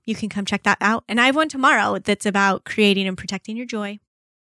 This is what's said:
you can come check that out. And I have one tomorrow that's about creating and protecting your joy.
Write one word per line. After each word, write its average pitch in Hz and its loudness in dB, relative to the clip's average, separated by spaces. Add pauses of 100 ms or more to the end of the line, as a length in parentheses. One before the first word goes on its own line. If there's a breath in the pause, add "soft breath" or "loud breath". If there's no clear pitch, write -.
you 220 -4
can 214 -8
come 196 -6
check 196 -4
that 196 4
out. 214 0
And 220 0
I 240 6
have 269 4
one 311 0
tomorrow 240 2
that's 202 -2
about 196 0
creating 196 2
and 185 -6
protecting 196 -10
your 247 -10
joy. 208 -8 (460)